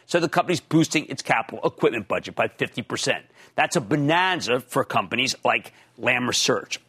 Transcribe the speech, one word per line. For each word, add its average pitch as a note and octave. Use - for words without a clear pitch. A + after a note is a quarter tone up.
so F3
the E3
company's F3
boosting D#3
its -
capital A2+
equipment A#2
budget F2+
by A2+
fifty -
percent. A#2
That's D#3+
a D#3+
bonanza D3
for B2+
companies A#2
like A#2
Lam B2
Research, -